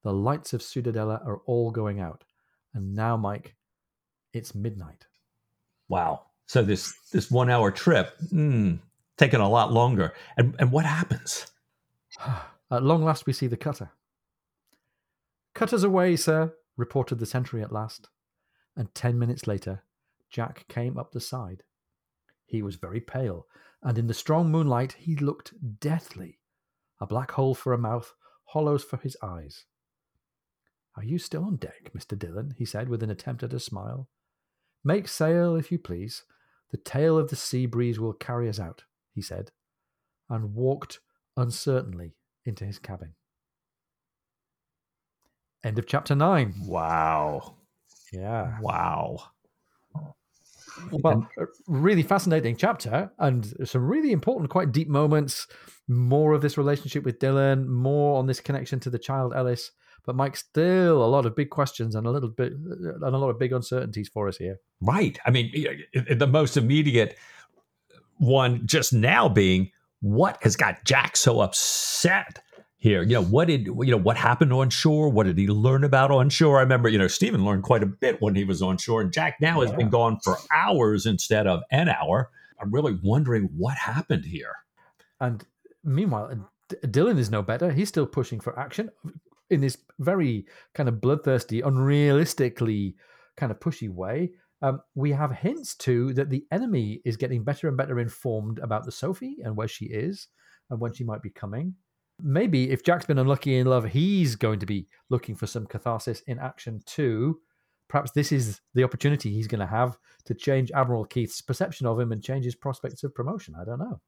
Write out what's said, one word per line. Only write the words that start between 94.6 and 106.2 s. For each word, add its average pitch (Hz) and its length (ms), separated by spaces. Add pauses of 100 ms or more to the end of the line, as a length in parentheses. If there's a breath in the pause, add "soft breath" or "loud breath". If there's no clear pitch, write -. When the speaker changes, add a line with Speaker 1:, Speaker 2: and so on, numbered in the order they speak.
Speaker 1:
Um, 135 220 (120)
we 143 180
have 143 180
hints, 254 440
too, 127 400
that 143 160
the 131 200
enemy 160 540
is 113 120
getting 120 280
better 143 240
and 135 80
better 131 240
informed 110 580
about 110 260
the 120 80
Sophie 254 520
and 107 120
where 110 120
she - 180
is 156 400 (420 soft breath)
and 117 120
when 117 120
she 127 120
might 107 180
be 95 80
coming. 135 440 (460)
Maybe 147 500
if 131 120
Jack's 170 240
been 139 140
unlucky 135 360
in 127 120
love, 127 160
he's 151 500
going 110 240
to 92 80
be 98 220 (200 soft breath)
looking 117 280
for 110 100
some 107 200
catharsis 117 560